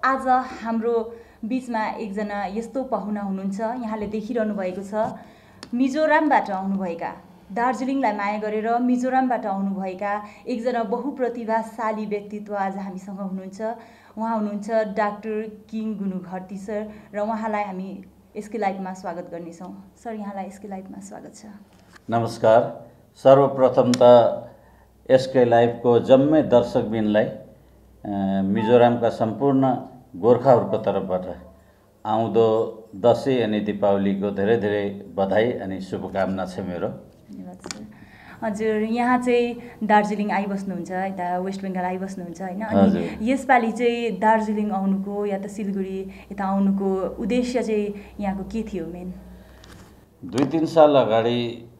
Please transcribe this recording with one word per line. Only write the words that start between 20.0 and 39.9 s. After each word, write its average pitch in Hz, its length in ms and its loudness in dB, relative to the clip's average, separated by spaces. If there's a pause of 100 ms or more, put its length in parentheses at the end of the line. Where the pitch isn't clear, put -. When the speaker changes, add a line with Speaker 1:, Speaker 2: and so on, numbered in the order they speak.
Speaker 1:
सर, 226 100 -10
यहाँलाई 202 300 -10
एसके 202 240 -14
लाइभमा 196 320 -12
स्वागत - 340 -18
छ। - 120 -20 (640)
Speaker 2:
नमस्कार। 113 760 4 (280)
सर्वप्रथम 131 800 6 (100)
त 120 460 8 (640)
एसके 131 340 4
लाइभको 117 540 4
जम्मै 139 440 6
दर्शकबिनलाई, 110 840 2
अ, - 140 -8 (1040)
मिजोरामका 117 640 4
सम्पूर्ण 131 680 0 (420)
गोर्खाहरूको 113 640 4
तर्फबाट 92 580 -2 (680)
आउँदो 110 720 2 (180)
दसैँ 120 460 4
अनि 107 180 0
दीपावलीको 101 720 2
धेरै 101 260 2
धेरै 101 320 0 (260)
बधाई 98 380 2
अनि 95 280 -8
शुभकामना 95 680 -4
छ - 120 -10
मेरो। 92 300 -6
Speaker 1:
धन्यवाद - 680 -16
सर। 214 320 -16 (600)
हजुर, 214 360 0
यहाँ 240 360 2
चाहिँ 240 380 2 (280)
दार्जिलिङ 208 460 2